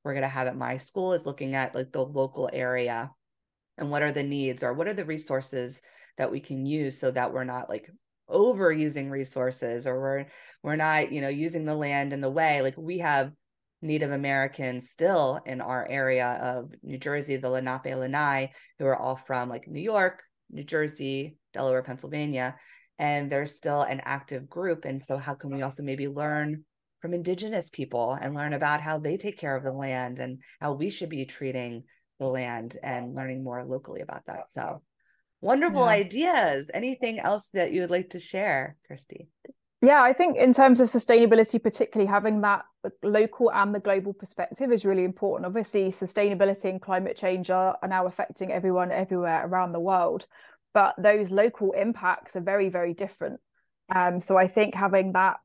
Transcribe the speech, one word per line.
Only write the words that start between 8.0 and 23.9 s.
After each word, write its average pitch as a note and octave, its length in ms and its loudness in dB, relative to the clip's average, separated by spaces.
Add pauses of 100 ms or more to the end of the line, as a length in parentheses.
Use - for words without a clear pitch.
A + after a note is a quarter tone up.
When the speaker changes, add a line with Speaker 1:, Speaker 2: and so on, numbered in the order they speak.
Speaker 1:
overusing D#3 800 2
resources, B2+ 760 -4
or C3 140 -2
we're, C3+ 260 -2 (360)
we're D3 140 -4
not, D#3 360 0
you D3 80 -4
know, C#3 80 -2
using D#3 360 -4
the D3+ 100 -2
land C#3+ 380 -2
in C#3 80 -6
the C3+ 100 -2
way. D3 320 2
Like, C3+ 160 -2
we E3 200 -6
have D3 340 0 (500)
Native D3+ 300 -2
Americans C3+ 800 -4
still D#3 540 0
in B2+ 160 -8
our B2 280 -6
area C3 540 0
of B2+ 300 -6 (100)
New C3+ 160 -12
Jersey, C#3+ 380 -4
the C3 140 -4
Lenape C3 460 -4
Lanai, C3+ 560 0 (260)
who C#3 80 -2
are C3+ 100 4
all C3 200 -4
from, B2+ 320 -6
like, A#2 200 -12
New D3+ 140 -10
York, F#3+ 400 0 (280)
New C#3+ 140 -12
Jersey, D3 720 -4 (160)
Delaware, C3 300 0
Pennsylvania, C3 720 -6 (420)
and D3 320 -2
they're C#3+ 160 0
still D3 360 -2
an C3+ 220 -2